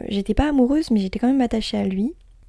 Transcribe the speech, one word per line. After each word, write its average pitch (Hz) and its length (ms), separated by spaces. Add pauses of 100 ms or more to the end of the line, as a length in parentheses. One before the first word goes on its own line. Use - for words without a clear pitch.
j'étais 202 280
pas 285 120
amoureuse, 285 440
mais 214 80
j'étais 190 180
quand 240 100
même 269 140
attachée 226 360
à 202 80
lui. 196 280 (360)